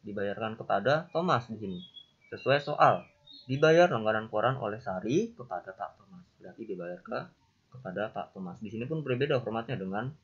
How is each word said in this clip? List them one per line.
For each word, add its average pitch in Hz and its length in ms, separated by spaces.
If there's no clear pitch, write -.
Dibayarkan 104 560
kepada 131 560
Thomas 160 320
di 110 160
sini. 95 160
Sesuai 131 240
soal, 143 480
dibayar 160 400
langganan 110 400
koran 113 320
oleh 110 240
Sari 110 560
kepada 92 320
Pak 95 200
Thomas. 180 240
Berarti 92 240
dibayar 90 320
ke, 117 200
kepada 98 320
Pak - 240
Thomas. 92 240
Di 107 160
sini 113 160
pun 156 160
berbeda 131 320
formatnya 113 400
dengan 101 320